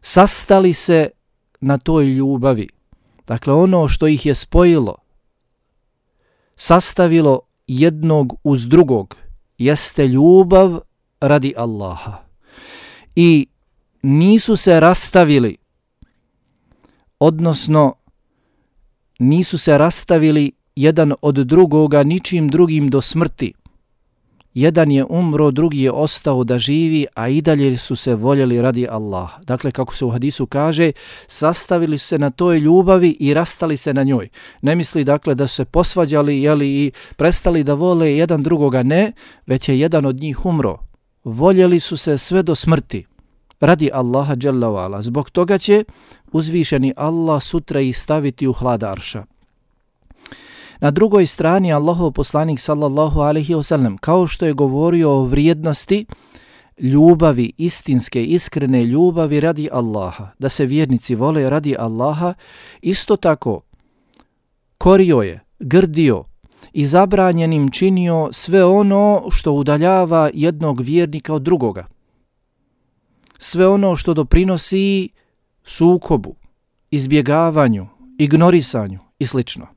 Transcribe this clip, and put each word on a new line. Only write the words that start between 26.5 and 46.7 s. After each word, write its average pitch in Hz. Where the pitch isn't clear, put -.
živi, 151
a 113
i 151
dalje 139
su -
se 123
voljeli 123
radi 123
Allaha. 101
Dakle, 127
kako -
se 135
u 120
hadisu 127
kaže, 151
sastavili 165
su -
se 165
na 143
toj 170
ljubavi 175
i 143
rastali 160
se 147
na 135
njoj. 131
Ne 151
misli, 160
dakle, 143
da 135
su -
se 131
posvađali, 147
jeli, 147
i 139
prestali 165
da 143
vole 165
jedan 160
drugoga, 143
ne, 180
već 127
je 131
jedan 156
od 131
njih 143
umro. 139
Voljeli 175
su 156
se 147
sve 180
do 160
smrti, 139
radi 151
Allaha 135
dželle 127
ve 101
ala. 98
Zbog 123
toga 180
će 208
uzvišeni 156